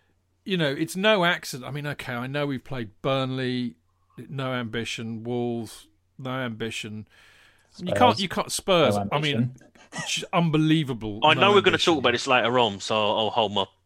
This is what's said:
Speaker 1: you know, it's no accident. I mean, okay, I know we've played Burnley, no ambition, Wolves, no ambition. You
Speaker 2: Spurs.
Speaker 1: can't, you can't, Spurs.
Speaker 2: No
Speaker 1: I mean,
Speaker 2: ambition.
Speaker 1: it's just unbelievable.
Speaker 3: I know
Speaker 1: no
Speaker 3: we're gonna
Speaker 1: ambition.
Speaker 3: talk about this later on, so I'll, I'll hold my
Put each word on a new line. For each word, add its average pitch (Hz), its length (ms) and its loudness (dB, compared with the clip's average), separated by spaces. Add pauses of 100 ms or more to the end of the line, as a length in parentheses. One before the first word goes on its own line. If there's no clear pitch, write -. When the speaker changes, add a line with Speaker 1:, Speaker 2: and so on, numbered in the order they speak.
(460)
Speaker 1:
you 190 120 -2
know, 156 140 2
it's 151 240 -4
no 196 300 2
accident. 156 420 -4
I 131 40 -10
mean, 143 160 -8
okay, 135 260 -8
I 123 140 -6
know 143 200 -2
we've 135 160 -6
played 120 260 -8 (120)
Burnley, 131 760 -2 (540)
no 131 240 -6
ambition, 113 680 -6
Wolves, 120 640 -6 (300)
no 131 140 -10
ambition. 113 760 -8 (720)
You 180 100 -10
Speaker 2:
Spurs. 190 120 0
Speaker 1:
can't, 240 200 4
you 190 100 -2
can't, - 220 -4
Spurs. 156 440 2
Speaker 2:
No 101 160 -2
Speaker 1:
I 147 80 0
mean, 151 160 -2
Speaker 2:
ambition. 123 320 -2 (260)
Speaker 1:
it's - 200 -6
just 160 200 -6
unbelievable. 156 880 2
Speaker 3:
I 151 100 6
know 160 80 4
Speaker 1:
no 190 80 6
Speaker 3:
we're 202 120 8
gonna 185 140 4
Speaker 1:
ambition. 170 180 4
Speaker 3:
talk 147 60 2
about 120 120 2
this 120 160 -2
later 123 320 4
on, 101 200 2
so 113 160 -2
I'll, 104 220 2
I'll 107 120 0
hold 104 240 0
my 98 120 0 (200)